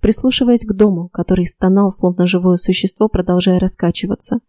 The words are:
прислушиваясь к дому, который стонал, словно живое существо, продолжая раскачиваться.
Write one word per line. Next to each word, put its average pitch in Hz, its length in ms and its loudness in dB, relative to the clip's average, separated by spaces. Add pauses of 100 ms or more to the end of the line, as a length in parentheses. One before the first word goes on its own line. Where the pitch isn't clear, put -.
прислушиваясь 240 640 0
к 214 80 -4
дому, 190 360 0
который 175 380 -2
стонал, 190 440 2
словно 180 360 0
живое 180 300 2
существо, 190 520 -2
продолжая 180 500 0
раскачиваться. 185 920 -4